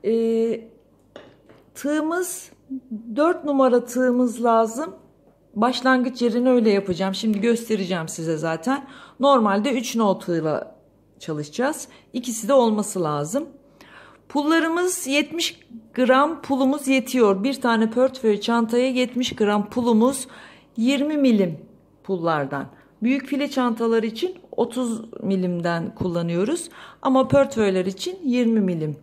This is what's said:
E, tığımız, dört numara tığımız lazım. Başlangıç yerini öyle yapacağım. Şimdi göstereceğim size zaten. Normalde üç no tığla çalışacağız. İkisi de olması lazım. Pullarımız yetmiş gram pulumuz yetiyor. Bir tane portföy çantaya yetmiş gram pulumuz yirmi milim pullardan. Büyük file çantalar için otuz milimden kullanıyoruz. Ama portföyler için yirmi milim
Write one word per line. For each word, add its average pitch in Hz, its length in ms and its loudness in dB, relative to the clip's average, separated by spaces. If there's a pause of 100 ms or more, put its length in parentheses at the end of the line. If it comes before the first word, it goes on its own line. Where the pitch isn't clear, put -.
E, 214 80 0 (1600)
tığımız, 311 760 -4 (680)
dört 330 280 2
numara 262 400 4
tığımız 247 600 0
lazım. 226 500 2 (600)
Başlangıç 254 680 0
yerini 240 280 2
öyle 233 200 4
yapacağım. 190 440 0
Şimdi 208 260 -2
göstereceğim 196 680 0
size 160 280 -4
zaten. 165 500 -2 (340)
Normalde 226 520 4
üç 233 240 -2
no 208 220 2
tığla 156 580 -2 (420)
çalışacağız. 160 680 -6 (240)
İkisi 226 360 -6
de 277 40 4
olması 214 500 2
lazım. 156 460 -2 (800)
Pullarımız 330 760 0
yetmiş 294 540 -2 (340)
gram 262 480 2
pulumuz 269 460 0
yetiyor. 247 560 2
Bir 277 160 -2
tane 226 300 0
portföy 240 500 0
çantaya 233 500 0
yetmiş 247 460 -2
gram 208 340 0
pulumuz 233 580 2 (480)
yirmi 277 400 0
milim 202 420 2 (440)
pullardan. 151 640 -2 (360)
Büyük 269 240 0
file 285 240 -2
çantalar 226 520 0
için 233 340 -6 (200)
otuz 240 680 -4
milimden 175 720 -2
kullanıyoruz. 175 720 -2 (340)
Ama 262 260 2
portföyler 220 580 2
için 359 380 -6
yirmi 240 360 2
milim 160 420 -2